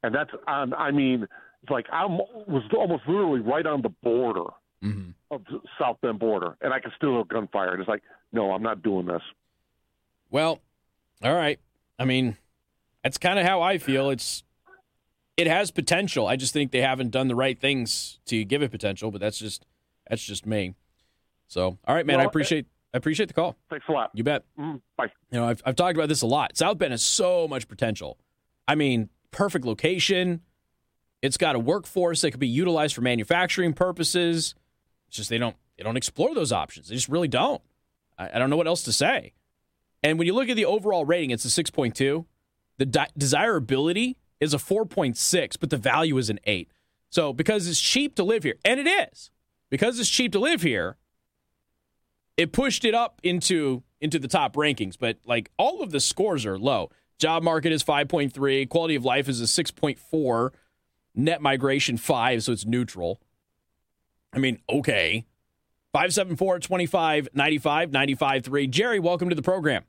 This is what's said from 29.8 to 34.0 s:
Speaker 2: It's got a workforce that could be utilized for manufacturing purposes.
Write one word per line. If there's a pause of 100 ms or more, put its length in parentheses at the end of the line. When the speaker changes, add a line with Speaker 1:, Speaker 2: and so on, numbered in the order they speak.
Speaker 2:
It's
got
a
workforce
that
could
be
utilized
for
manufacturing
purposes. (520)